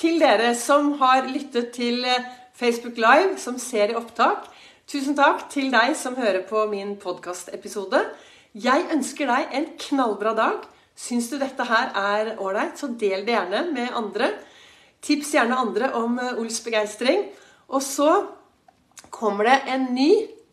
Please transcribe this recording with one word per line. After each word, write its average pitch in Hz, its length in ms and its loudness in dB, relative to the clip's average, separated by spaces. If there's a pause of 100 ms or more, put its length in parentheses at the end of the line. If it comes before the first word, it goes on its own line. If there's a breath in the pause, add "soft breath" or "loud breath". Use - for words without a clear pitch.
til 330 180 2
dere 240 400 6
som 294 400 4
har 262 300 4
lyttet 240 480 -4
til, 240 260 -2
eh, 247 220 0 (280 loud breath)
Facebook 240 440 -2
Live, 277 420 6
som 247 180 -8
ser 214 360 0
i - 20 -4
opptak. 247 540 0 (360 loud breath)
Tusen 277 300 -4
takk 302 340 2
til 269 220 -2
deg 240 240 4
som 254 200 -6
hører 196 280 0
på 214 260 -2
min 202 280 -6
podcastepisode. 190 1080 -4 (500 loud breath)
Jeg 262 380 0
ønsker 294 340 -2
deg 262 280 0
en 294 120 -2 (120)
knallbra 220 580 0
dag. 311 320 0 (260 soft breath)
Syns 240 380 -4
du 285 100 -4
dette 269 240 -4
her 226 320 2
er 208 400 0
ålreit, 202 400 -2
så 285 100 -6
del 208 380 -2
det 233 80 0
gjerne 208 400 0
med 247 240 -4
andre. 214 320 -2 (760 loud breath)
Tips 294 320 -2
gjerne 240 220 2
andre 226 400 0
om, 240 220 0
eh, 247 200 -4
Ols 226 220 -6
begeistring. 233 640 0 (440 loud breath)
Og 269 120 0
så 339 460 2 (840)
kommer 202 340 -2
det 262 240 6
en 254 280 -2
ny 349 320 4 (260)